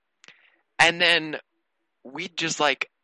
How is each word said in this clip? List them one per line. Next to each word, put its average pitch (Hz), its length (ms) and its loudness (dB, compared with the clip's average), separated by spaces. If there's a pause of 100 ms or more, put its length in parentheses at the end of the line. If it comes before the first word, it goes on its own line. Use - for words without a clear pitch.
(800)
And 170 200 4
then 160 400 0 (640)
we'd 147 320 -16
just, 160 240 -6
like, 147 320 0 (120)